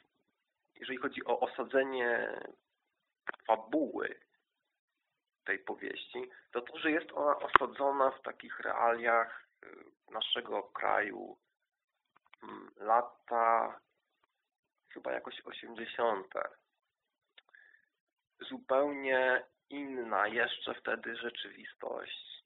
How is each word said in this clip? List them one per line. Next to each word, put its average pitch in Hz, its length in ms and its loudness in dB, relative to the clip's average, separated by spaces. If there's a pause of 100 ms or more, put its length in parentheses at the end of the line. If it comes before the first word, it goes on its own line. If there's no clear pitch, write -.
(760)
jeżeli 131 220 -8
chodzi - 280 -6
o 123 140 2
osadzenie 120 1000 0 (1040)
fabuły - 720 0 (1300)
tej 98 140 0
powieści, - 720 -8 (220)
to 120 100 -2
to, 139 160 -10
że 160 140 0
jest 160 200 0
ona 147 260 2
osadzona 135 760 2
w - 100 -10
takich - 380 -12
realiach, 117 880 2 (160)
y, - 480 -20
naszego 110 520 -2
kraju, 101 720 0 (1080)
mm, 104 340 -12
lata 113 1000 4 (1080)
chyba - 220 -8
jakoś - 300 -6
osiemdziesiąte. 113 1080 -2 (1900)
Zupełnie 131 1080 4 (240)
inna 123 580 0
jeszcze 120 460 0
wtedy 117 420 -4
rzeczywistość - 1300 -10